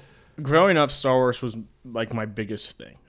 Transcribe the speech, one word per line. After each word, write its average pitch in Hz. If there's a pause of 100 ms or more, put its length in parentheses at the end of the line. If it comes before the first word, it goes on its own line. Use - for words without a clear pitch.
(400)
growing 160
up, 143
Star 131
Wars 127
was, 120 (300)
like, 113
my 113
biggest 107
thing. - (140)